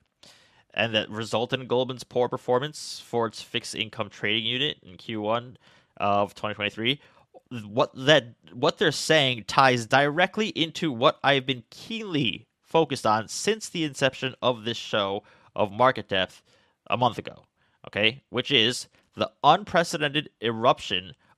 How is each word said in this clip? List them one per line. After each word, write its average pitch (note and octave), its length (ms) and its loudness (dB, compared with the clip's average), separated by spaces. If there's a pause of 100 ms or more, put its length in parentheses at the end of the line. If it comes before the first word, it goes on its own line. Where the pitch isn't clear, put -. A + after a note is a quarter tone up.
(720)
and A2+ 220 -2
that G#2+ 160 -16
resulted A2+ 500 -4
in B2+ 60 -14
Goldman's B2 380 -4
poor B2 220 -2
performance B2+ 800 -4
for A#2 220 -2
its - 160 -10
fixed - 320 -8
income G#2+ 340 -6
trading A2 380 -2
unit B2+ 360 -4
in F2+ 140 -20
Q A2 240 -8
one A#2 380 -4 (400)
of G2+ 360 0
twenty G#2+ 200 -6
twenty-three, A2 480 -2 (640)
what A2+ 280 0
that, C3 340 4 (260)
what B2 240 0
they're D#3+ 140 2
saying C3 540 2
ties B2+ 380 4
directly D3+ 640 2
into D#3+ 420 -4
what B2+ 320 2
I've C3+ 220 4
been B2+ 240 -4
keenly F#3 800 -4 (160)
focused D3+ 420 0
on G#2+ 240 2
since - 400 -4
the E3+ 160 -4
inception C3 560 -2
of A2+ 240 -2
this A2+ 140 -4
show G2+ 440 -2 (320)
of G2+ 160 0
Market A2+ 380 2
Depth F#2+ 340 -2 (440)
a - 100 -2
month A#2+ 220 2
ago, - 260 -14 (440)
okay? A2 420 0
Which B2 200 -4
is B2 380 2 (280)
the G#2 140 -2 (140)
unprecedented D#3 880 2 (100)
eruption A2 720 0 (260)